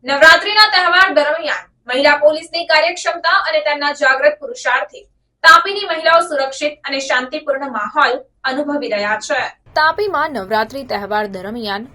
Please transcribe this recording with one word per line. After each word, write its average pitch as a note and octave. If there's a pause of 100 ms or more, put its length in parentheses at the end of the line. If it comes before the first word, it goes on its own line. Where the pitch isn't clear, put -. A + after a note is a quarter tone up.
નવરાત્રીના E4+
તહેવાર F4+
દરમિયાન D4+ (180)
મહિલા C#4+
પોલીસની D#4
કાર્યક્ષમતા E4+
અને D#4+
તેમના D4
જાગૃત C#4+
પુરુષાર્થે - (400)
તાપીની F#4
મહિલાઓ E4
સુરક્ષિત D4 (160)
અને C#4
શાંતિપૂર્ણ C4+
માહોલ A#3+ (200)
અનુભવી C#4+
રહ્યા G#3
છે. A#3+ (280)
તાપીમાં D#4+
નવરાત્રી A3
તહેવાર G#3
દરમિયાન G3+